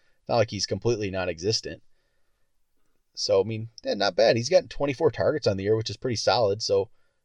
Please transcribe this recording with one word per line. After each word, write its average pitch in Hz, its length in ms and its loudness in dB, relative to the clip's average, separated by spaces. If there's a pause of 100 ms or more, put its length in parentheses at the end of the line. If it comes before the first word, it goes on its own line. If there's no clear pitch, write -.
(200)
It's - 80 -16
not 127 80 0
like 110 140 2
he's 98 160 -4
completely 107 440 -2
non-existent. 90 680 -4 (1300)
So, 98 260 2
I 95 40 2
mean, 113 240 -6 (160)
yeah, - 100 -2
not 98 220 0
bad. 113 200 4
He's 120 120 -2
gotten 180 200 2
twenty-four 143 420 0
targets 127 360 0
on 101 100 2
the 95 80 -4
year, 110 120 2
which 113 140 -4
is 98 60 -8
pretty 123 200 -4
solid. 104 460 2
So, 98 260 0 (360)